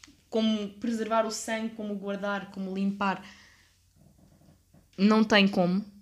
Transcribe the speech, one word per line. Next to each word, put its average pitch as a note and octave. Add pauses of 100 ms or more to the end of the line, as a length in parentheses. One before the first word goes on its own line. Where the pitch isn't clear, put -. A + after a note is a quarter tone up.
(300)
como A3 (100)
preservar A3
o A3
sangue, A3
como G#3
guardar, G3
como F#3+
limpar, G3 (1700)
não G#3+
tem G#3+
como F#3+ (180)